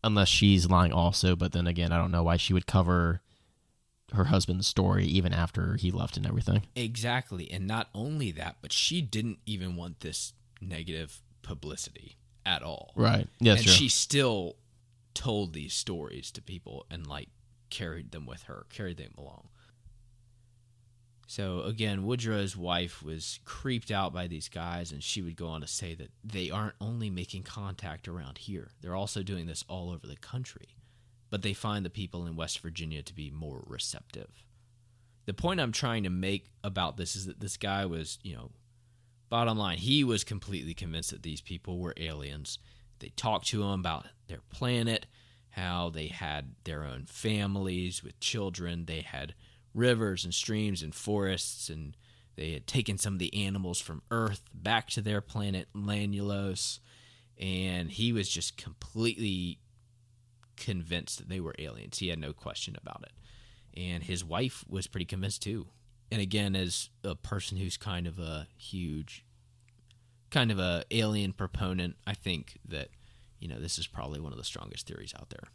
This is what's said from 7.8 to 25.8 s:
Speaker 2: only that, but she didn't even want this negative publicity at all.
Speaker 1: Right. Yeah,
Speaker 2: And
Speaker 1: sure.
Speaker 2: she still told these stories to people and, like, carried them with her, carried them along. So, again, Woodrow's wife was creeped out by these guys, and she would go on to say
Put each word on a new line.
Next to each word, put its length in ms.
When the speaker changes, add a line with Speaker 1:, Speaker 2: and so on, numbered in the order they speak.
Speaker 2:
only 360
that, 320
but 100
she 300
didn't 420
even 300
want 260
this 340
negative 600
publicity 760
at 160
all. 320
Speaker 1:
Right. 320
Yeah, 140
Speaker 2:
And 80
Speaker 1:
sure. 100
Speaker 2:
she 160
still 680
told 400
these 220
stories 560
to 100
people 480
and, 160
like, 240
carried 440
them 140
with 180
her, 260
carried 260
them 220
along. 300
So, 360
again, 420
Woodrow's 520
wife 460
was 420
creeped 460
out 220
by 160
these 200
guys, 440
and 100
she 180
would 160
go 120
on 140
to 40
say 280